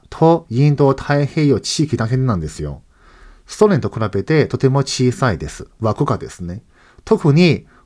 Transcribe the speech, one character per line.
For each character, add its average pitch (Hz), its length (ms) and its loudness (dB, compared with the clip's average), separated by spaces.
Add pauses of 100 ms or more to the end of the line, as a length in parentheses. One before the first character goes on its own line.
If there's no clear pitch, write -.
と 165 400 2
イ 135 200 2
ン 147 60 2
ド 143 160 4
太 143 340 -2
平 156 180 -2
洋 135 160 4
地 - 260 -4
域 127 120 -4
だ 110 100 -2
け 117 100 -2
な 131 180 0
ん 90 40 -4
で 78 80 -6
す 76 140 -12
よ。 71 220 -10 (640)
ソ - 200 2
連 170 140 2
と 107 80 -4
比 - 100 -10 (140)
べ 98 100 -2
て 151 220 2
と 117 140 -6
て 135 100 2
も 135 100 0
小 127 320 -2
さ 123 220 -2
い 76 60 -6
で 73 100 -10
す。 - 180 -16 (120)
枠 107 260 -2
が 101 140 -2
で 69 100 -14
す - 140 -16
ね。 87 200 -10 (400)
特 170 300 2
に 160 320 2 (200)